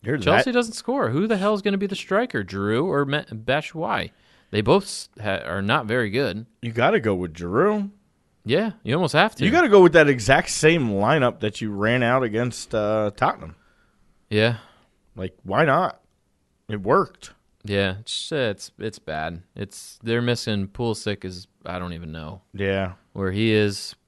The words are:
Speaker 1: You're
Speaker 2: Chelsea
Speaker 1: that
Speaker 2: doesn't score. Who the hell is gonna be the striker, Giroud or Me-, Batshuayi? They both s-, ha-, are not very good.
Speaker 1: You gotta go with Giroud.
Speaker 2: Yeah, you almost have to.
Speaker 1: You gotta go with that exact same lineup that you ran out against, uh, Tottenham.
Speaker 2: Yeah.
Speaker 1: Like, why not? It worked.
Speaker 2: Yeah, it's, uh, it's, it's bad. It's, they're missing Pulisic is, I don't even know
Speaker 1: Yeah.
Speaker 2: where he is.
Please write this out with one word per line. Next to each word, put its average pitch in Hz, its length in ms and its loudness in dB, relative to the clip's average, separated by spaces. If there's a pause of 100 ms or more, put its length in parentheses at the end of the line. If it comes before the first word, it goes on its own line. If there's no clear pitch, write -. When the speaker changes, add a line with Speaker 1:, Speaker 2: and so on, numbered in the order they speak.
Speaker 1:
You're 127 140 -2
Speaker 2:
Chelsea 170 340 2
Speaker 1:
that 233 40 -4
Speaker 2:
doesn't 233 180 0
score. 240 380 -2
Who 160 160 0
the 220 100 0
hell 202 180 0
is 196 80 -4
gonna 196 160 0
be 202 80 -2
the 196 80 -4
striker, 196 480 -2
Giroud 101 440 -2
or 147 180 0
Me-, 143 260 -4
Batshuayi? 131 800 -4 (400)
They 104 120 0
both 165 220 4
s-, - 260 -12 (120)
ha-, 101 220 -4
are 87 180 -4
not 120 240 0
very 113 220 0
good. 110 380 -2 (160)
Speaker 1:
You 117 100 -6
gotta 147 260 2
go 113 160 2
with 90 200 -4
Giroud. 180 560 0 (540)
Speaker 2:
Yeah, 180 280 0 (100)
you 117 120 -2
almost 165 180 0
have 185 240 2
to. - 80 -4
Speaker 1:
You 196 60 4
gotta 330 180 4
go 202 140 10
with 175 100 8
that 156 160 8
exact 131 420 2
same 156 380 4
lineup 113 520 2
that 107 200 -4
you 107 100 -4
ran 107 320 0
out 123 220 2
against, 117 500 -4
uh, 107 400 0
Tottenham. 82 400 -2 (760)
Speaker 2:
Yeah. 110 280 2 (580)
Speaker 1:
Like, 92 260 -10
why 110 220 0
not? 165 380 0 (680)
It 104 140 -6
worked. 147 500 0 (320)
Speaker 2:
Yeah, 98 360 0
it's, - 300 -10
uh, 135 200 -2
it's, - 280 -10
it's 104 200 -8
bad. 78 420 -8 (160)
It's, - 460 -14
they're 117 180 -2
missing 113 480 -2
Pulisic 107 560 -4
is, 92 220 -12 (180)
I 90 140 -8
don't 90 160 -8
even 82 180 -12
know 80 300 -12 (100)
Speaker 1:
Yeah. 98 400 -2 (220)
Speaker 2:
where 95 180 -2
he 110 200 2
is. 104 440 0 (120)